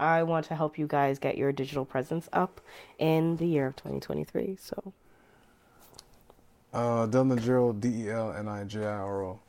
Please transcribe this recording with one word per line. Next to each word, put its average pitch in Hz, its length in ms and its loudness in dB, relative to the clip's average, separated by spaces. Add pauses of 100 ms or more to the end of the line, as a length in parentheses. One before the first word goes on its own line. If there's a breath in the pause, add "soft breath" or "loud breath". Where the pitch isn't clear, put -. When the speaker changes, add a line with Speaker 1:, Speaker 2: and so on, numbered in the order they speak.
Speaker 1:
I 165 240 4
want 160 220 0
to 165 100 -6
help 151 200 -2
you 151 120 -2
guys 139 320 2
get - 180 -2
your 139 140 2
digital 139 320 -4
presence 147 480 -4
up - 280 0 (380 loud breath)
in 160 380 4
the 165 100 0
year 147 220 2
of 135 80 -8
twenty 139 240 -6
twenty-three, 151 600 -4
so. - 320 -12 (1800 soft breath)
Speaker 2:
Uh, 117 320 0
Delnijiro, 123 720 4
D 113 280 -2
E 104 40 -4
L 110 220 -2
N 104 160 -6
I 101 160 -6
J 104 160 -6
I 104 180 -2
R 98 240 -4
O. 95 260 -8